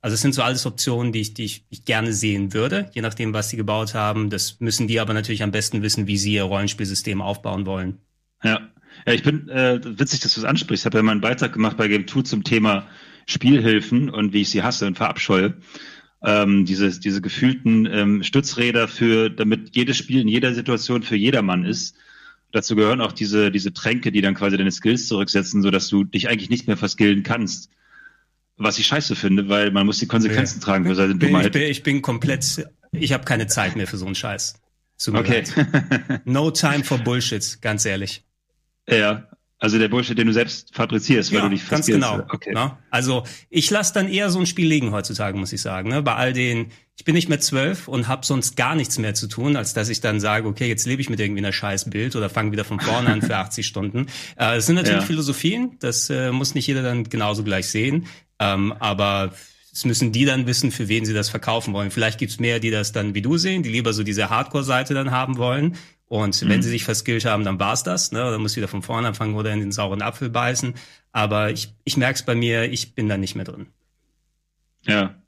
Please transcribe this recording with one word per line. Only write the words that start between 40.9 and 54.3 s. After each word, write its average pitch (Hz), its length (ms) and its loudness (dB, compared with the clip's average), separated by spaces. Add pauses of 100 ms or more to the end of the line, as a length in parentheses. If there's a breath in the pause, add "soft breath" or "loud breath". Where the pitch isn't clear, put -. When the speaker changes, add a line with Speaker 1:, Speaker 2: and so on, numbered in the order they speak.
Speaker 2:
weil 104 60 4
Speaker 1:
Ja, 104 80 2
Speaker 2:
du 101 40 2
dich 98 180 -4
Speaker 1:
ganz 151 180 0
Speaker 2:
verskillst. 131 260 4
Speaker 1:
genau. 101 200 -4
Speaker 2:
Okay. - 220 -10
Speaker 1:
Na? 131 240 -2 (120)
Also 127 340 0 (260 loud breath)
ich - 200 0
lass 208 220 2
dann 190 160 2
eher 196 220 0
so 180 80 0
ein 185 80 2
Spiel 175 220 2
liegen 139 240 2
heutzutage, 101 440 -4
muss 95 160 -4
ich 101 80 -6
sagen. 95 280 -6
Ne? 135 140 -2
Bei 123 120 0
all 127 180 0
den, 120 340 0 (300 loud breath)
ich - 80 -20
bin 160 120 2
nicht 175 120 2
mehr 151 120 2
zwölf 147 480 -2
und 127 180 -2
hab 131 180 -4
sonst 131 320 0
gar 139 200 0
nichts 135 220 -2
mehr 107 160 -2
zu - 120 -4
tun, 127 300 0
als 113 180 -4
dass 110 140 0
ich 113 120 -4
dann 107 200 0
sage, 107 260 0
okay, 110 220 -2
jetzt 110 180 -2
lebe 131 160 -2
ich 135 80 -4
mit 110 80 -2
irgendwie 101 220 -2
einer 101 120 -2
scheiß 98 380 -4
Bild 110 240 -2
oder 104 160 -2
fang 107 220 -2
wieder 104 120 -2
von 101 140 -6
vorne 117 300 0
an 110 140 2
für 117 140 -2
Speaker 2:
<laughs> - 20 0
Speaker 1:
achtzig 104 280 -6
Stunden. 104 400 -4 (300 loud breath)